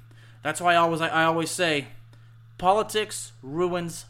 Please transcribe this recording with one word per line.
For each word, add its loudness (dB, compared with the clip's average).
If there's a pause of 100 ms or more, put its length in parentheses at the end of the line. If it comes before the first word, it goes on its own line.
(440)
that's -4
why 4
I 6
always, 2
I, 0
I 2
always 0
say, 0 (720)
politics 0
ruins -4